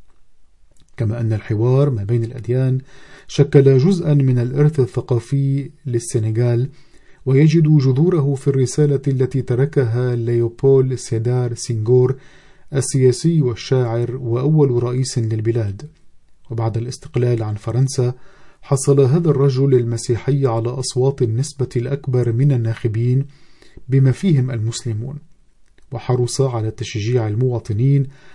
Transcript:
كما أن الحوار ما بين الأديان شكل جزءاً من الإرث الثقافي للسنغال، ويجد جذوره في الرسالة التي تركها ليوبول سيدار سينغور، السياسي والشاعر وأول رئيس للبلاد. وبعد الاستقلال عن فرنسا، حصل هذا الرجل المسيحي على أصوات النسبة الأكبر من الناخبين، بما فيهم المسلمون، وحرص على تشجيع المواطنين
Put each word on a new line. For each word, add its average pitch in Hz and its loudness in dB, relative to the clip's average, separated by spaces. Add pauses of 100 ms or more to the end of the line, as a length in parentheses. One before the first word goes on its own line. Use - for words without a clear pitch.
(960)
كما 110 -4
أن 110 0
الحوار 123 2
ما 110 -4
بين 117 0
الأديان 123 -2 (500)
شكل 135 6
جزءاً 165 2
من 131 2
الإرث 143 0
الثقافي 135 -2 (160)
للسنغال، 117 -2 (560)
ويجد 151 6
جذوره 143 2
في 131 -6
الرسالة 135 0
التي 131 0
تركها 123 0
ليوبول 120 2
سيدار 120 -2
سينغور، 123 2 (580)
السياسي 139 2
والشاعر 120 -2
وأول 131 0
رئيس 127 -4
للبلاد. 110 -4 (600)
وبعد 113 -4
الاستقلال 123 -4
عن 107 -6
فرنسا، 127 -2 (480)
حصل 139 0
هذا 156 2
الرجل 135 2
المسيحي 120 0
على 117 -2
أصوات 131 -2
النسبة 123 -4
الأكبر 123 -2
من 131 2
الناخبين، 120 -2 (640)
بما 131 4
فيهم 131 0
المسلمون، 117 -6 (760)
وحرص 120 -2
على 117 -2
تشجيع 110 -4
المواطنين 123 0 (280)